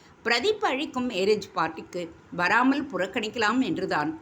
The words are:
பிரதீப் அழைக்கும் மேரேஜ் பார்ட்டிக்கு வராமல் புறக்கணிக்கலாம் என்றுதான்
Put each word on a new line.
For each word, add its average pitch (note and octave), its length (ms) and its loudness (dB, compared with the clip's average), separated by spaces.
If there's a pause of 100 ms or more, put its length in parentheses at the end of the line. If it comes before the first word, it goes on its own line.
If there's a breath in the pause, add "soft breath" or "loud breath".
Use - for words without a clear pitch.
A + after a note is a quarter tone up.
(240 loud breath)
பிரதீப் B3 400 2
அழைக்கும் C4 460 -2
மேரேஜ் G3+ 440 2
பார்ட்டிக்கு E3+ 540 -4 (240)
வராமல் A#3 540 2
புறக்கணிக்கலாம் G#3+ 800 0
என்றுதான் E3+ 560 -2